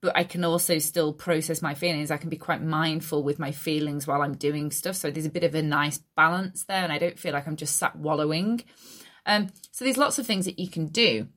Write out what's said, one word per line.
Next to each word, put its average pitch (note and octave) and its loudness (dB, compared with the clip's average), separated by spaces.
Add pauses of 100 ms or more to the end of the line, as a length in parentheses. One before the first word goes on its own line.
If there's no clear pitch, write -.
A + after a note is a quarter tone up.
but F3+ 2
I F3 4
can F3 -4
also E3+ 2
still D3+ 0
process D#3+ 0
my D3 -2
feelings. D3+ -2
I D3 0
can E3 -6
be D#3 -4
quite - -2
mindful D#3 0
with C#3+ 0
my C#3 -4
feelings D3+ -2
while C#3+ 2
I'm C#3+ 0
doing D3 -2
stuff. F#3 -4
So D#3 -4
there's D#3 -4
a D#3 0
bit E3 -2
of D#3 2
a D#3+ 2
nice D3 0 (180)
balance F3+ 4
there, F#3+ -2
and E3 -2
I D3 -2
don't E3+ 0
feel F3 -4
like C#3+ -2
I'm D#3 -4
just D3+ -4
sat - 0
wallowing. D#3 0 (600)
Um, G#3 2 (220)
so - -6
there's B3+ 4
lots C#4+ 2
of B3+ -2
things F#3+ 0
that F#3 -6
you F3+ -4
can D#3+ -4
do D#3 2